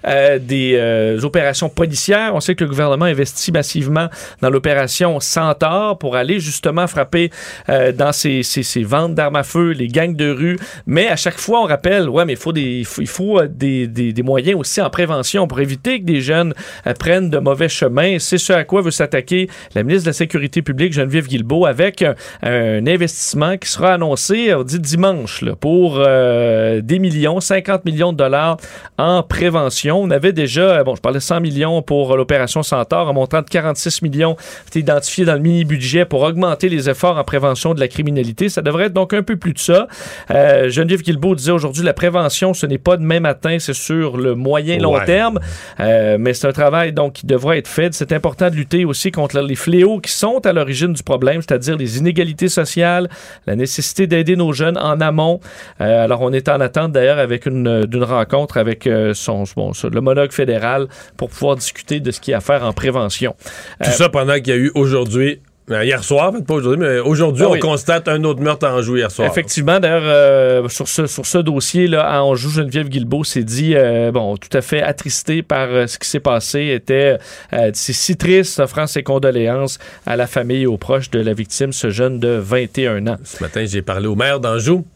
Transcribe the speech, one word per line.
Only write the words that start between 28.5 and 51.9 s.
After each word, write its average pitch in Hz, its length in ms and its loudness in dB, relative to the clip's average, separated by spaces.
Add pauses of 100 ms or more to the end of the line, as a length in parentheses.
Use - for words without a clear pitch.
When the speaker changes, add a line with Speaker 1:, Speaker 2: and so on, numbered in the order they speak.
Speaker 1:
en 170 240 2
prévention. 160 800 0
On 185 80 -2
avait 151 240 4
déjà, 160 460 2
euh, 135 40 4
bon, 123 120 0
je - 60 -14
parlais 131 180 0
de 135 40 -6
cent 170 160 0
millions 156 440 0
pour, 143 280 0
euh, 131 60 4
l'opération 131 460 0
Centaure, 151 440 0
un 139 60 -2
montant 135 300 0
de - 40 -12
quarante-six 160 540 -2
millions 160 340 0 (320)
été 160 120 -4
identifié 147 440 0
dans 165 120 4
le 143 40 -2
mini-budget 156 640 2
pour 143 180 0
augmenter 170 440 0
les 147 220 0
efforts 160 300 0
en 135 40 -2
prévention 143 520 0
de 143 40 -6
la 131 80 2
criminalité. 147 600 -2
Ça 165 140 -4
devrait 160 220 0
être 196 80 -4
donc 190 200 0
un 208 80 0
peu 208 140 -2
plus 165 180 -4
de - 60 -8
ça. 190 280 4 (440)
Euh, 139 400 4
Geneviève 165 320 0
Guilbeault 170 320 2
disait 143 160 -2
aujourd'hui, 151 320 0
la 156 100 2
prévention, 175 600 0
ce - 100 -4
n'est 135 140 -2
pas 180 180 4
demain 160 220 2
matin, 160 400 0
c'est 139 160 -6
sur 156 420 -2
le 127 160 0
moyen 151 460 0
long 156 160 2
Speaker 2:
Ouais. - 100 0
Speaker 1:
terme. 214 340 2 (400)
Euh, 107 400 4
mais 123 140 0
c'est 139 140 -2
un 135 60 2
travail 156 380 2
donc 147 220 0
qui - 140 -12
devra 135 300 2
être - 100 -6
fait. 160 260 0
C'est - 200 -6
important 165 360 0
de 160 60 -2
lutter 170 280 0
aussi 165 280 -2
contre 143 280 -2
les 139 160 -2
fléaux 180 440 4
qui - 120 -8
sont 240 360 0
à 175 60 4
l'origine 151 400 0
du 143 100 -6
problème, 139 380 0
c'est-à-dire 143 340 -2
les 127 220 -4